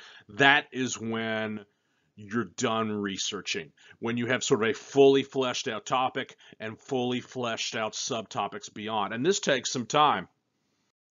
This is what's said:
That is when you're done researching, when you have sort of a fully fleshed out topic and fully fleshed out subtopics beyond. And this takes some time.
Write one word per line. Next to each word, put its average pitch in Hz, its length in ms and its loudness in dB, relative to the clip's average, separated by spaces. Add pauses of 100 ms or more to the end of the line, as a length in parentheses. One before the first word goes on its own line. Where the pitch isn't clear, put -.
(280)
That 139 420 6
is 123 260 -4
when 110 680 -4 (520)
you're 107 260 -2
done 110 460 -2
researching, 98 800 -4 (280)
when 117 180 -4
you 120 80 -2
have 120 180 0
sort 117 200 2
of 113 80 4
a - 20 4
fully 135 500 6
fleshed 127 460 -4
out 107 160 -6
topic 127 500 -2 (240)
and 110 220 -10
fully 123 400 -2
fleshed 120 560 -6
out 110 160 -2
subtopics 104 800 -6
beyond. 107 400 -2
And 117 120 -2
this 190 140 2
takes 131 320 -2
some 123 140 -4
time. 127 420 2 (920)